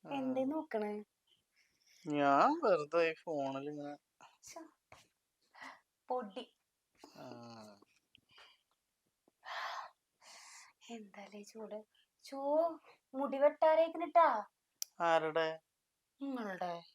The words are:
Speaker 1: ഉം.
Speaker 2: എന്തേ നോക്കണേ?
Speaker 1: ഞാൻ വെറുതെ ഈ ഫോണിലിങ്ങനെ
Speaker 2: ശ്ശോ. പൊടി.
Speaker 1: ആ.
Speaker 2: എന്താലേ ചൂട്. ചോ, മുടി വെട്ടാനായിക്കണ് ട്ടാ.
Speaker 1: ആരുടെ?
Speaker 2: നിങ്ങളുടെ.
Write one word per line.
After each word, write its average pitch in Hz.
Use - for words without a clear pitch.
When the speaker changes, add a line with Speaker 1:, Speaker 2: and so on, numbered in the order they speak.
Speaker 1:
ഉം. -
Speaker 2:
എന്തേ 262
നോക്കണേ? 262
Speaker 1:
ഞാൻ 147
വെറുതെ 170
ഈ 160
ഫോണിലിങ്ങനെ 143
Speaker 2:
ശ്ശോ. -
പൊടി. 240
Speaker 1:
ആ. 143
Speaker 2:
എന്താലേ 208
ചൂട്. 214
ചോ, 277
മുടി 262
വെട്ടാനായിക്കണ് 320
ട്ടാ. 330
Speaker 1:
ആരുടെ? 160
Speaker 2:
നിങ്ങളുടെ. 208